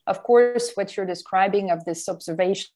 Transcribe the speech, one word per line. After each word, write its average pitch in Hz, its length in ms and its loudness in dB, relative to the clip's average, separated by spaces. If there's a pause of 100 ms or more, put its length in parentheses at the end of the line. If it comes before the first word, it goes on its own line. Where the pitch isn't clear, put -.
of 190 160 -2
course, 240 500 4
what 202 240 -4
you're 196 80 -4
describing 190 640 0
of 165 160 -2
this 170 240 -6
observation 180 680 -4